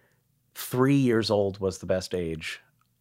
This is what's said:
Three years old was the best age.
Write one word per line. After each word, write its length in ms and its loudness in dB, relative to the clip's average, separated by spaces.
Three 400 2
years 340 2
old 300 2
was 180 -2
the 80 -14
best 300 -2
age. 460 -6